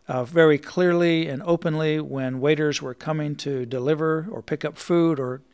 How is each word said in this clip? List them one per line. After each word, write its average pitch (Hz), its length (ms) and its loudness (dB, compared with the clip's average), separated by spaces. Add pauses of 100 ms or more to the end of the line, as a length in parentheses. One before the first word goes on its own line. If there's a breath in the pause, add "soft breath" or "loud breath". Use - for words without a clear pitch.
uh, 127 160 -4
very 160 340 6
clearly 170 680 2
and 131 160 -6
openly 160 560 0
when 135 400 -6
waiters 147 420 2
were 131 140 -8
coming 151 400 -4
to 135 300 -6
deliver 156 640 -2
or 113 100 -10
pick - 220 -6
up 151 140 -6
food 165 420 2
or 127 220 -6 (120)